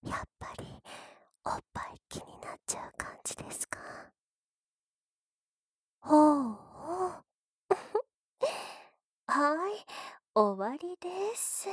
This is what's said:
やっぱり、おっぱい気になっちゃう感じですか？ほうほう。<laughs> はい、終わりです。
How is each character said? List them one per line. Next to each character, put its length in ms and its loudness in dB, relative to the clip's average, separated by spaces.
や 220 -4
っ 40 -12
ぱ 180 -10
り、 240 -12
お 60 -4
っ 140 -2
ぱ 140 -6
い 200 -18
気 100 -8
に 220 -14
な 140 -10
っ 140 -16
ち 80 -2
ゃ 120 -10
う 80 -18
感 280 -8
じ 120 -6
で 140 -12
す 180 -4
か？ 120 -8
ほ 140 6
う 20 -6
ほ 540 -4
う。 180 -8
<laughs> 360 0
は 440 2
い、 160 -8
終 240 6
わ 180 -4
り 200 -8
で 380 -4
す。 380 0